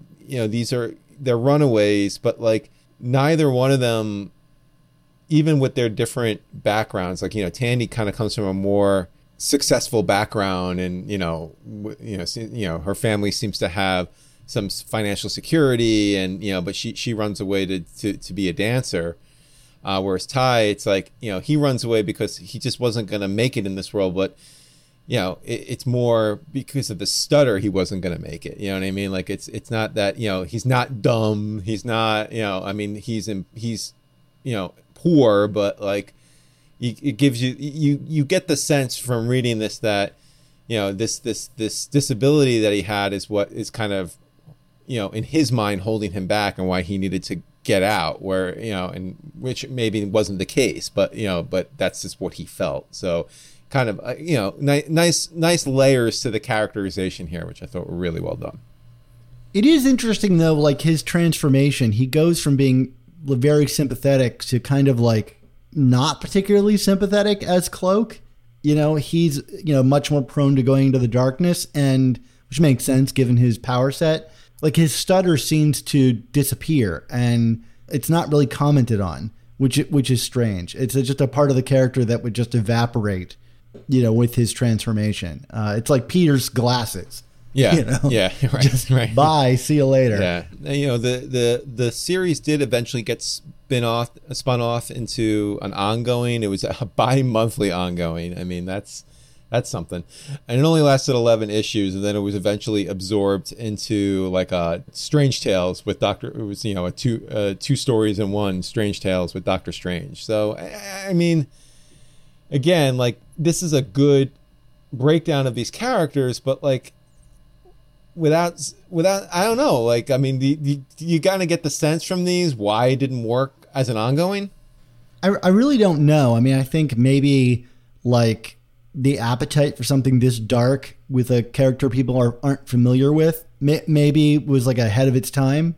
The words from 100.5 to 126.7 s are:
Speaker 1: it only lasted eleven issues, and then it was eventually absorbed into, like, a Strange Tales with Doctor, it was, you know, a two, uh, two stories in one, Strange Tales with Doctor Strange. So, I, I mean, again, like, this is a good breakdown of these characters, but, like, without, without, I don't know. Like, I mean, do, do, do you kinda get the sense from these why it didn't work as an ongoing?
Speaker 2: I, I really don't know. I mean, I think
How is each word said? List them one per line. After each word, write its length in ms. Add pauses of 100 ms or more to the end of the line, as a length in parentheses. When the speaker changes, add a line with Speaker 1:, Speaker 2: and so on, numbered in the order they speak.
Speaker 1:
it 40
only 180
lasted 340
eleven 340
issues, 460
and 80
then 120
it 40
was 160
eventually 500
absorbed 680
into, 760
like, 240
a 400
Strange 500
Tales 460
with 120
Doctor, 280
it 160
was, 200
you 120
know, 100
a 60
two, 400
uh, 280
two 160
stories 440
in 100
one, 320
Strange 380
Tales 340
with 100
Doctor 280
Strange. 520
So, 320
I, 540
I 40
mean, 340 (1040)
again, 440
like, 240 (200)
this 240
is 100
a 80
good 500 (640)
breakdown 540
of 80
these 160
characters, 680
but, 220
like, 320 (1200)
without, 460 (300)
without, 320 (100)
I 120
don't 120
know. 240
Like, 300
I 60
mean, 200
do, 180
do, 200 (220)
do 100
you 120
kinda 280
get 160
the 80
sense 320
from 200
these 300
why 340
it 120
didn't 240
work 500
as 160
an 80
ongoing? 540 (720)
Speaker 2:
I, 60 (120)
I 60
really 320
don't 260
know. 300
I 40
mean, 140
I 100
think 340